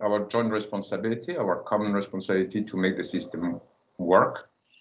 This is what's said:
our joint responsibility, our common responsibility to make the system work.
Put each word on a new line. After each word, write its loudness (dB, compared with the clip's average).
our 2
joint 2
responsibility, -4
our 0
common 0
responsibility 0
to -8
make 2
the -2
system -4
work. 4